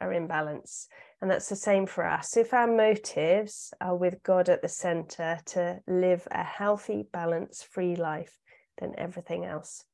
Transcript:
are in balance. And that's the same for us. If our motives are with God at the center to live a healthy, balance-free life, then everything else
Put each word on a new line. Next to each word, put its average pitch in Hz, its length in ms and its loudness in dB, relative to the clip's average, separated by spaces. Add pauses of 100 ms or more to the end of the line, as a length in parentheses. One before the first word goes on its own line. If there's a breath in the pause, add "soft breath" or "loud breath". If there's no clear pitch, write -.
are 185 120 -2
in 170 140 -2
balance. 156 600 -6 (320 loud breath)
And 190 100 0
that's - 180 0
the 196 80 -4
same 196 300 2
for 175 180 -4
us. 160 320 -2
If 233 160 4
our 240 140 4
motives 214 1120 2
are 180 160 0
with 180 260 0
God 185 260 4
at 175 140 4
the 170 60 -4
center 165 760 -4
to 180 400 -2
live 180 440 2
a 180 120 -2
healthy, 202 680 -2
balance-free 170 840 -2
life, 165 420 -6 (400 soft breath)
then - 200 -8
everything 175 460 -8
else 165 500 -12